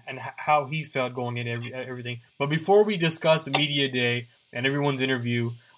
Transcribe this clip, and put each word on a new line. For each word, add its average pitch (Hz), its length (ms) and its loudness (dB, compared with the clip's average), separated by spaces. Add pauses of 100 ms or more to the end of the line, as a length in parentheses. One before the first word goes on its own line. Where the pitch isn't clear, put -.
and 131 120 -10
h-, 127 180 -10
how 147 300 2
he 151 180 -6
felt 127 280 -4
going 120 240 -4
into 120 140 -4
every, 120 240 -6
everything. 123 460 -8 (180)
But 143 80 0
before 160 380 4
we 208 120 0
discuss 160 480 2
the 139 60 -8
Media 143 380 2
Day 120 400 0 (240)
and 123 120 -4
everyone's 139 380 2
interview, 120 480 0 (280)